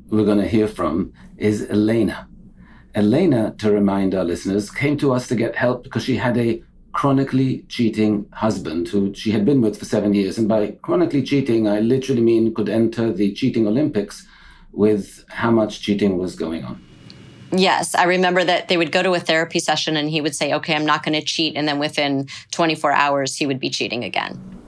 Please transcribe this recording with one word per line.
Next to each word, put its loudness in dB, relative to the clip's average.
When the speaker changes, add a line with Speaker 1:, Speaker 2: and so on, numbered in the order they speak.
Speaker 1:
we're 2
gonna 2
hear 2
from -4
is 0
Elena. 0
Elena, 2
to 0
remind 2
our 0
listeners, -2
came -2
to 2
us -2
to 0
get -2
help -2
because -4
she 0
had 0
a 0
chronically 0
cheating 0
husband -2
who 0
she -4
had 2
been 4
with 0
for -12
seven 2
years. 0
And 0
by 0
chronically 0
cheating, 2
I 2
literally 2
mean 4
could -2
enter 0
the 0
cheating 0
Olympics -2
with 0
how -2
much 0
cheating 2
was -4
going -6
on. -14
Speaker 2:
Yes, 2
I 4
remember 2
that 0
they 2
would 0
go 2
to 2
a 0
therapy 0
session -2
and -2
he -2
would -4
say, -2
"Okay, -2
I'm 0
not 2
gonna -2
cheat." -4
And -2
then -2
within -2
twenty-four 0
hours, 0
he -4
would -4
be -4
cheating -6
again. -8